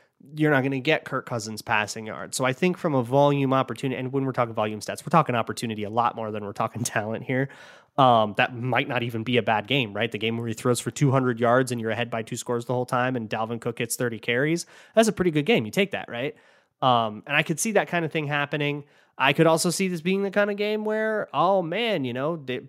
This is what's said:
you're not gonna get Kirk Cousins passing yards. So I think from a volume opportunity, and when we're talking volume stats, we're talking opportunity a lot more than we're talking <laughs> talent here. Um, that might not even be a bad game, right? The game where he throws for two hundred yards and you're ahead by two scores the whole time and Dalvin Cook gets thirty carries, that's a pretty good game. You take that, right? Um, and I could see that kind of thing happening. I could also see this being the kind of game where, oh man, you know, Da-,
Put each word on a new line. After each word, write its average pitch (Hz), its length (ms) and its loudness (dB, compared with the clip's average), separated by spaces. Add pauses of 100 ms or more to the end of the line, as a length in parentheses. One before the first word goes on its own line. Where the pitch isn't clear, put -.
(360)
you're 151 140 4
not 139 120 4
gonna 135 180 -2
get 151 240 2
Kirk 131 220 -4
Cousins 110 360 -6
passing 110 440 -2
yards. 90 300 -8
So 131 80 -2
I 131 80 2
think 180 260 0
from 156 160 0
a 131 80 4
volume 139 500 4
opportunity, 131 460 -2
and 127 140 -8
when 135 120 -2
we're 131 80 -2
talking 117 220 -2
volume 107 260 -2
stats, - 240 -10
we're 147 60 -12
talking 151 240 4
opportunity 110 500 -4
a 101 60 -8
lot 117 260 2
more 110 140 -6
than 107 140 -6
we're 101 80 -8
talking 113 320 -4
<laughs> - 0 -
talent 110 400 -4
here. 135 240 -2 (480)
Um, 117 420 6
that 127 180 0
might 123 320 -2
not 123 160 -2
even 117 180 -4
be 120 140 0
a 117 60 4
bad 104 260 0
game, 123 240 0
right? 110 180 -2
The 110 80 -6
game 113 180 -2
where 117 120 -6
he 110 60 -4
throws 123 260 0
for 123 100 -6
two 139 220 2
hundred 127 260 2
yards 120 320 4
and 120 100 -4
you're 110 120 -2
ahead 117 180 -4
by 113 120 -4
two 120 140 -10
scores 120 280 -4
the 131 80 -4
whole 123 140 -2
time 127 280 0
and 113 160 -6
Dalvin 113 300 -4
Cook 123 160 -6
gets 117 180 -4
thirty 117 240 -4
carries, 147 480 0 (280)
that's 220 120 6
a - 60 4
pretty 180 180 0
good 147 160 2
game. 196 180 4
You 107 60 -6
take 196 220 0
that, - 160 -6
right? 120 260 -6 (480)
Um, 117 440 2
and 143 100 -2
I 160 80 4
could 156 160 -2
see 226 120 -2
that 185 140 2
kind 170 180 -2
of 156 60 -4
thing 156 160 -4
happening. 147 580 -2 (320)
I 135 160 4
could 160 140 6
also 165 240 2
see 190 160 0
this 180 140 -4
being 190 240 0
the 196 80 -4
kind 208 180 2
of 202 60 -4
game 214 280 -2
where, 214 480 -2
oh 180 300 2
man, 180 420 -2
you 123 80 -2
know, 139 220 -2
Da-, 131 340 -6